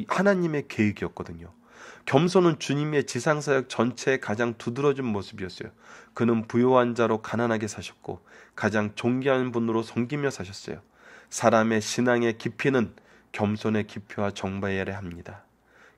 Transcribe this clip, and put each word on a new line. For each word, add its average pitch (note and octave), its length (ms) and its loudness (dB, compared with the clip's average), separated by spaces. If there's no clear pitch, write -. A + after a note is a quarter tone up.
하나님의 F3 600 2
계획이었거든요. F2 840 -2
겸손은 E3+ 540 4
주님의 D3 460 -2
지상사역 C#3 640 -2
전체의 B2+ 540 0
가장 A#2 360 -2
두드러진 C3+ 480 -2
모습이었어요. G2 640 -6
그는 A2+ 340 2
부요한 B2 480 4
자로 A2 260 2
가난하게 A2+ 460 -2
사셨고 - 540 -12
가장 G#2 400 0
존귀한 B2+ 560 0
분으로 A2+ 320 0
섬기며 C3+ 460 -4
사셨어요. - 520 -10
사람의 A2 520 4
신앙의 A#2+ 560 2
깊이는 B2 560 0
겸손의 G#2+ 540 0
깊이와 G2+ 440 -6
정반해야 G2 640 -6
합니다. F2+ 480 -14